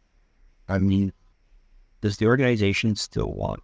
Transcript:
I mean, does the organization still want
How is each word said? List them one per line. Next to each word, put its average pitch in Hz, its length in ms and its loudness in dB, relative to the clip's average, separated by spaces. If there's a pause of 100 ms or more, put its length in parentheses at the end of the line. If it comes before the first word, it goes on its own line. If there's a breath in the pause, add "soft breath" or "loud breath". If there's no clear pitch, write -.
(680)
I 98 100 -2
mean, 98 340 2 (880)
does 101 160 -2
the 107 100 0
organization 113 720 2
still - 360 -6
want 50 320 -6